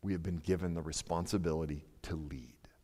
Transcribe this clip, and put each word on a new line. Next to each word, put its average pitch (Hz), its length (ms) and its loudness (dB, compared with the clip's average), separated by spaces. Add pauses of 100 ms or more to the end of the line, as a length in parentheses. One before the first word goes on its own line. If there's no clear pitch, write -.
We 98 80 2
have 87 100 2
been 87 140 0
given 87 380 2
the 82 80 -2
responsibility 80 1040 0 (160)
to - 120 -4
lead. 71 440 -8 (260)